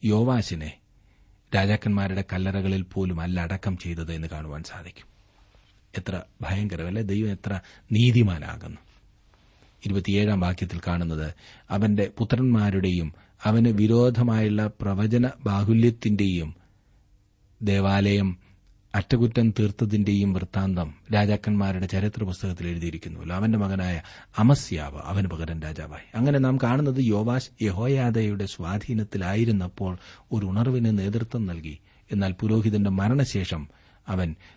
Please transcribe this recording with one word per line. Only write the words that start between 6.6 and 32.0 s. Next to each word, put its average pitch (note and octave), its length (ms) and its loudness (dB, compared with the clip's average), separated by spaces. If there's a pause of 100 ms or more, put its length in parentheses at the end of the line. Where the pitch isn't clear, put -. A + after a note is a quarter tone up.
ദൈവം G#2 280 0
എത്ര G2 300 -6 (320)
നീതിമാനാകുന്നു. G#2+ 840 2 (1080)
ഇരുപത്തിയേഴാം G2 540 2
വാക്യത്തിൽ F2 460 -2
കാണുന്നത് E2 480 -4 (360)
അവന്റെ G2+ 480 2
പുത്രന്മാരുടെയും G2+ 960 2 (300)
അവന് A#2 240 4
വിരോധമായുള്ള A2 1000 2 (100)
പ്രവചന G#2+ 500 2 (140)
ബാഹുല്യത്തിന്റെയും G2+ 1120 2 (1080)
ദേവാലയം G2 840 2 (500)
അറ്റകുറ്റം A2+ 560 4
തീർത്തതിന്റെയും G2+ 840 2
വൃത്താന്തം F2+ 600 -2 (200)
രാജാക്കന്മാരുടെ G2+ 720 0
ചരിത്ര G2+ 380 -2
പുസ്തകത്തിൽ F2+ 440 -6
എഴുതിയിരിക്കുന്നുവല്ലോ. E2 680 -8
അവന്റെ A2 220 0
മകനായ F#2+ 440 -2 (340)
അമസ്യാവ് D#2+ 680 2
അവന് F#2+ 220 -2
പകരം E2 360 -6
രാജാവായി. D2+ 400 -12 (120)
അങ്ങനെ C#3 240 2
നാം C3 240 2
കാണുന്നത് C3 360 0
യോവാശ് A2+ 680 0
യഹോയാദയുടെ A2 840 0
സ്വാധീനത്തിലായിരുന്നപ്പോൾ G2 1500 -2 (340)
ഒരു G#2 140 -2
ഉണർവിന് A2+ 520 0
നേതൃത്വം A2 480 -4
നൽകി. D#2+ 320 -10 (340)